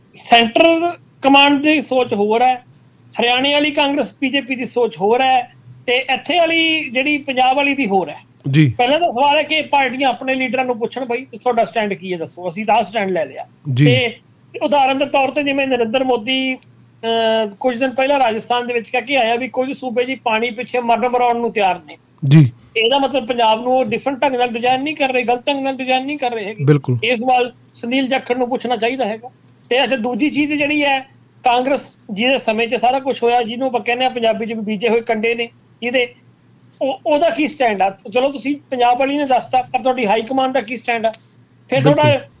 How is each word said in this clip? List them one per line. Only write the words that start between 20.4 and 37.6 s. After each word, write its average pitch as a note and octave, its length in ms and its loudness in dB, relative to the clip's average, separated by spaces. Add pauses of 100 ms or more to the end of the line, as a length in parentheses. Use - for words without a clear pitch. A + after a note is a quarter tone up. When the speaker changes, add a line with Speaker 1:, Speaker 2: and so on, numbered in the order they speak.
Speaker 1:
ਪਿੱਛੇ A#3+ 280 -6
ਮਰਨ A#3 300 0
ਮਰਾਉਣ A#3+ 300 0
ਨੂੰ A#3 120 -2
ਤਿਆਰ F#3 360 0
ਨੇ। - 100 -20 (300)
Speaker 2:
ਜੀ। C#3 240 8 (260)
Speaker 1:
ਇਹਦਾ A#3 220 4
ਮਤਲਬ B3+ 280 0
ਪੰਜਾਬ A3+ 340 2
ਨੂੰ B3+ 160 2
ਉਹ C4 80 2
different A#3 360 -4
ਢੰਗ C#4 140 2
ਨਾਲ B3 120 2
design B3 360 0
ਨਹੀਂ D4+ 120 -4
ਕਰ C4+ 180 -2
ਰਹੇ, B3+ 100 0
ਗਲਤ A#3+ 240 -2
ਢੰਗ C#4 160 -2
ਨਾਲ C4+ 120 -4
design B3+ 300 -2
ਨਹੀਂ D4 120 -6
ਕਰ B3+ 140 -2
ਰਹੇ A3 140 -6
ਹੈਗੇ। G#3 180 -8
Speaker 2:
ਬਿਲਕੁਲ। C3+ 400 2
Speaker 1:
ਇਹ A#3+ 120 0
ਸਵਾਲ B3 380 0 (200)
ਸੁਨੀਲ B3+ 340 -2
ਜਾਖੜ B3+ 300 -2
ਨੂੰ B3 120 -2
ਪੁੱਛਣਾ A#3+ 260 -2
ਚਾਹੀਦਾ A#3 300 -2
ਹੈਗਾ। A3 240 -8 (400)
ਤੇ B3+ 140 2
ਅੱਛਾ, B3 120 -2
ਦੂਜੀ B3 340 -2
ਚੀਜ਼ C#4+ 240 -2
ਜਿਹੜੀ D4 300 0
ਹੈ, C#4 160 0 (440)
ਕਾਂਗਰਸ B3+ 500 0 (180)
ਜਿਹਦੇ B3 260 0
ਸਮੇਂ A3+ 300 -2
'ਚ A#3+ 80 -4
ਸਾਰਾ A#3+ 240 2
ਕੁਛ C4 240 -6
ਹੋਇਆ, A#3+ 200 2
ਜਿਹਨੂੰ A#3+ 240 -4
ਆਪਾਂ A#3+ 140 -2
ਕਹਿੰਦੇ A#3+ 240 -2
ਆ B3+ 40 2
ਪੰਜਾਬੀ A3+ 360 -2
'ਚ A3+ 80 -6
ਵੀ A3 80 -6
ਬੀਜੇ G#3+ 280 -2
ਹੋਏ A3+ 120 2
ਕੰਡੇ A3+ 340 -2
ਨੇ, A#3 140 -6 (320)
ਜਿਹਦੇ, A#3+ 320 -2 (680)
ਉਹ, C4 240 -4
ਉਹਦਾ E4 240 2
ਕੀ D4 180 -2
ਸਟੈਂਡ G#3+ 340 0